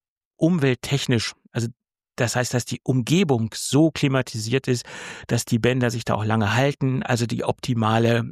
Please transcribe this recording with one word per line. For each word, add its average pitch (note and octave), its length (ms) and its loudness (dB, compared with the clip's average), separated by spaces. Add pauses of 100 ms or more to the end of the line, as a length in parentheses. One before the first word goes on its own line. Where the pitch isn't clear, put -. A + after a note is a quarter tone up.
(360)
umwelttechnisch, C#3 1000 0 (180)
also A#2 160 -2 (480)
das B2 200 -2
heißt, B2 160 -2
dass B2 140 0
die - 160 -8
Umgebung C3 720 2
so D#3 360 2
klimatisiert C3 800 -2
ist, B2 160 0 (420)
dass A#2+ 200 0
die A#2+ 120 2
Bänder B2 320 2
sich A2+ 140 -6
da A2 100 -2
auch G#2 100 -2
lange G#2+ 300 2
halten, C3+ 480 0
also A#2+ 220 0
die A#2 200 -2
optimale A#2 880 0